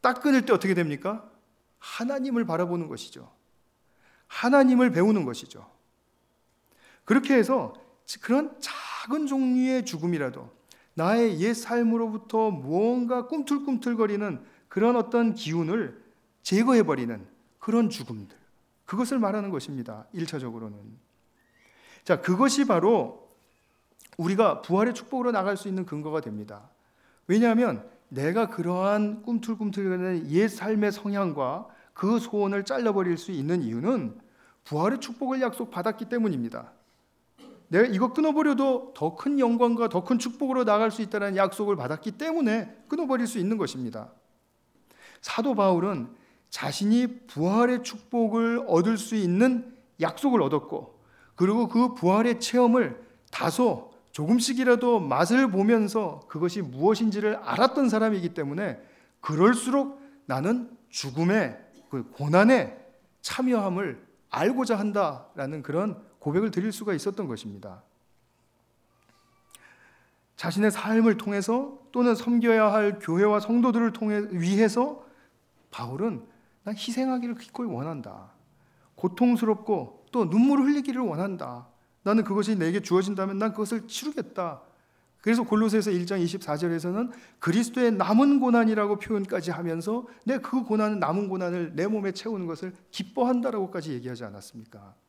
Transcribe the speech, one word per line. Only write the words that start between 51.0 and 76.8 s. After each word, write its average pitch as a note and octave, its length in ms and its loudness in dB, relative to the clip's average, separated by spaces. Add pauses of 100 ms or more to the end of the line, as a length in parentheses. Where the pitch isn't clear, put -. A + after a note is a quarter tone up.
그리고 G#3+ 320 2
그 A#3 260 2
부활의 A3+ 460 2
체험을 A#3+ 600 2 (300)
다소 F3 600 0 (180)
조금씩이라도 A#3+ 880 2
맛을 F#3+ 520 2
보면서 G3+ 760 0
그것이 F3 340 -4
무엇인지를 G#3 760 0
알았던 C4 540 0
사람이기 G#3+ 440 0
때문에 D3+ 480 -6 (400)
그럴수록 A#3+ 800 2 (240)
나는 G3 500 -2 (140)
죽음의 D#3+ 680 -2 (320)
그 B2 220 -8
고난에 F3+ 680 4 (440)
참여함을 G3 840 -2 (260)
알고자 A3+ 480 0
한다라는 D#3 840 -4
그런 F3 400 -4 (180)
고백을 F#3 320 0
드릴 G3+ 200 -2
수가 G#3 220 -6
있었던 F#3+ 340 -4
것입니다. G2+ 560 -12 (2500)
자신의 G3+ 360 0
삶을 A3 460 4
통해서 A3 640 -4 (120)
또는 B3 240 4
섬겨야 A3+ 580 4
할 G#3 260 2
교회와 G3+ 400 2
성도들을 A#3 540 2
통해, G#3 380 -2
위해서 G#3+ 720 0 (640)
바울은 C#3 540 -6 (380)
"난 G#3 120 -8
희생하기를 B3 600 -4